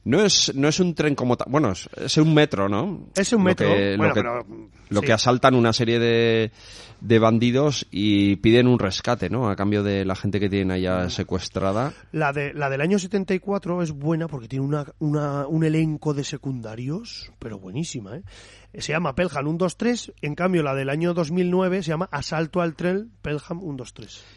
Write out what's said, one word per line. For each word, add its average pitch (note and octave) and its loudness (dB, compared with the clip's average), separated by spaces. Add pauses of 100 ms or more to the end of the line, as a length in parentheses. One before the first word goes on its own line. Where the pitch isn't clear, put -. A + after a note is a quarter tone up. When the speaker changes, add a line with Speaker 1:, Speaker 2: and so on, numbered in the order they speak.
Speaker 1:
No B2+ 2
es, - 2
no C#3 2
es D3+ 2
un F3 2
tren D3+ 0
como B2 0
ta-, - -4
bueno, C3 2
es, - -8
es C3 -4
un D#3 6
metro, C#3+ 4
¿no? B2+ -4
Speaker 2:
Es G3 0
un A#3 4
Speaker 1:
Lo F#3 4
Speaker 2:
metro, F#3 2
Speaker 1:
que, G2+ 2
Speaker 2:
bueno, G#2 2
Speaker 1:
lo G2+ 0
que, G#2+ 0
Speaker 2:
pero, A#2+ -4 (440)
Speaker 1:
lo G2+ 0
Speaker 2:
sí. - 0
Speaker 1:
que B2 4
asaltan B2+ 4
una A#2 4
serie A#2 0
de, A#2 2 (500)
de A2 4
bandidos A#2+ 2
y G2+ 4
piden A#2+ 6
un B2 4
rescate, G2+ -2
¿no? A#2 -2
A G2+ -2
cambio G2+ 0
de G2 0
la F#2+ -2
gente G2 -2
que G2 0
tienen F#2+ 0
allá F#2 0
Speaker 2:
Mm. F2+ -4
Speaker 1:
secuestrada. F#2+ -4 (180)
Speaker 2:
La D3+ -2
de, C#3+ -6
la C#3+ -4
del C3+ -4
año F#3 2
setenta F#3+ -4
y F3+ -2
cuatro F3+ -4
es D#3 -4
buena D#3 -4
porque B2+ -12
tiene C3+ -4
una, C#3+ -4 (120)
una, D3 -2
un D#3+ 0
elenco D#3 0
de C#3 -2
secundarios, C3 -8
pero G#2+ -12
buenísima, G#2+ -8
¿eh? G3 -16 (560)
Se C#3+ -6
llama D#3+ -2
Pelham D3 -2
uno, D#3+ -2
dos, F3+ -2
tres, A#3 -2 (100)
en D3 -4
cambio F3 0
la C#3 -2
del C3+ -2
año E3 0
dos E3 -2
mil F3+ 0
nueve F#3 0
se D3 -6
llama E3 -2
Asalto D#3 -2
al E3+ -2
tren G3 -4 (100)
Pelham E3 -6
uno, D3+ -8
dos, B2 -12
tres. - -18 (140)